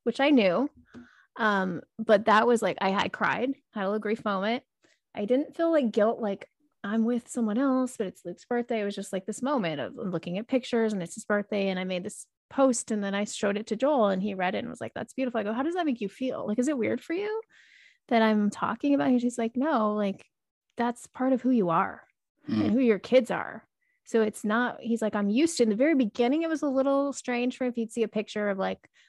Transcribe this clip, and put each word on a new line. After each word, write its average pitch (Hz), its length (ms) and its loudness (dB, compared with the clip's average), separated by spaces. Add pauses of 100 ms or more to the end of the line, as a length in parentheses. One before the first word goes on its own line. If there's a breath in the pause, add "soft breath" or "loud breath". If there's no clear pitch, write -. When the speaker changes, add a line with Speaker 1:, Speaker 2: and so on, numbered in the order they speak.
Speaker 1:
which 226 160 -2
I 277 120 4
knew. 226 380 4 (680 loud breath)
Um, 196 460 0 (160)
but 220 280 4
that 220 200 6
was 233 160 4
like, 185 180 0
I, 190 140 0
I - 140 0
cried, 208 440 -2 (220)
had 202 100 -4
a - 20 -2
little 208 140 0
grief 214 240 -4
moment. 208 400 -2 (500 soft breath)
I 202 100 -4
didn't 254 320 0
feel, 330 140 2
like, 269 220 2
guilt, 220 280 2
like, 202 280 -4 (360)
I'm 220 200 0
with 240 240 -2
someone 220 300 -2
else, 262 380 0
but 208 100 -2
it's - 180 -12
Luke's 175 200 -12
birthday. 240 360 -2
It 208 40 -2
was 202 100 -4
just, - 180 -10
like, 190 140 -6
this - 160 -8
moment 202 380 -2
of 110 160 -6
looking 175 420 -4
at 226 80 -8
pictures, 233 460 0
and 190 100 -4
it's 165 140 -10
his - 80 -14
birthday. 208 440 -2
And 185 120 -2
I 185 40 -4
made 185 200 -4
this - 220 -12 (220)
post, 269 420 2
and 214 120 -2
then 196 120 -2
I 202 100 0
showed 202 320 -2
it 214 120 -8
to 220 80 -2
Joel, 262 320 4
and 190 140 0
he 202 120 -4
read 185 200 -2
it 208 40 -2
and 220 100 -6
was - 120 -12
like, 113 140 -8
"That's - 180 -10
beautiful." 247 280 -2
I - 20 0
go, 202 100 -4
"How 240 120 -2
does 339 100 -2
that 349 120 -2
make 254 140 -2
you 202 80 -2
feel? - 380 -6
Like, 208 140 -2
is 247 80 0
it 294 100 -2
weird 220 220 -2
for - 120 -10
you 415 280 -4 (680 soft breath)
that 226 140 4
I'm 214 280 2
talking 277 440 -2
about 277 160 2
you?" 247 80 4
He's 240 200 -2
like, 226 180 -4
"No, 240 380 0
like, 202 300 -2 (520)
that's 240 320 -4
part 262 240 0
of 240 100 2
who 247 80 2
you 208 200 4
are 185 340 0 (440)
Speaker 2:
Mm. 214 180 2
Speaker 1:
and 202 60 2
who 233 80 4
your 220 200 4
kids 247 320 2
are." - 340 -8 (380)
So 226 180 2
it's 214 220 -4
not, 226 360 0
he's 226 220 -2
like, 214 140 0
"I'm 202 140 0
used 294 260 2
to," 240 80 4
in 220 60 2
the 208 40 2
very 277 220 4
beginning, 254 460 2
it 330 60 -2
was 320 140 -4
a 294 60 0
little 277 440 0
strange 247 440 -4
for 262 80 -4
him 247 60 -2
if 233 60 -8
he'd 226 140 -4
see 233 140 -2
a 208 40 -2
picture 208 400 -4
of, 196 100 -2
like, 190 200 -4 (300 soft breath)